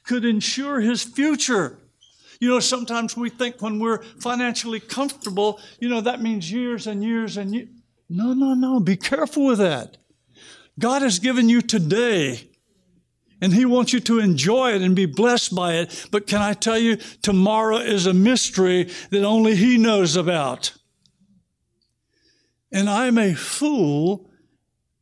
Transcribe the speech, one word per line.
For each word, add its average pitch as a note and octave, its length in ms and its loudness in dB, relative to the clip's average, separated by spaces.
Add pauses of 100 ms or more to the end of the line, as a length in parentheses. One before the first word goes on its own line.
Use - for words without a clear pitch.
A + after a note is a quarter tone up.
could A#3+ 200 -2
ensure B3+ 580 -2
his A3+ 200 0
future. B3+ 760 -2 (600)
You A#3+ 100 0
know, B3 100 2
sometimes A#3 560 -4
we A#3 140 -6
think A#3+ 320 -6
when G#3+ 180 -4
we're A3 240 -2
financially A#3+ 760 -6
comfortable, G#3+ 800 -4 (200)
you A#3+ 100 -4
know, A#3 120 -2
that A#3+ 200 -4
means G#3 300 -4
years A#3+ 360 -6
and G3+ 160 -6
years A3+ 340 -4
and G3 160 -6
ye-, A#3+ 160 -8 (400)
no, G#3+ 240 -2
no, C4+ 200 0
no. C4 260 2
Be F3+ 180 2
careful C#4+ 480 -2
with A#3+ 140 2
that. D3 380 -2 (800)
God B3 240 0
has G#3+ 180 0
given A#3+ 300 2
you A#3+ 120 4
today, F#3 880 -2 (920)
and F#3 120 2
he A#3+ 120 4
wants B3 280 2
you B3 80 0
to A#3 180 2
enjoy G#3 540 2
it G3 80 0
and F#3 140 2
be F#3+ 100 2
blessed G#3 500 0
by F3 200 -2
it. - 360 -6
But - 160 -2
can G#3 140 -2
I G#3 120 0
tell A3+ 240 -2
you, A3+ 200 2 (240)
tomorrow G#3+ 560 2
is G#3+ 280 -2
a F#3 80 4
mystery F#3 760 2 (220)
that G3+ 120 2
only A3 320 4
he A#3+ 220 4
knows G#3 380 4
about. D#3 580 -2 (2000)
And G3+ 180 0
I'm A#3 280 2
a G3+ 160 2
fool F3+ 960 -2 (720)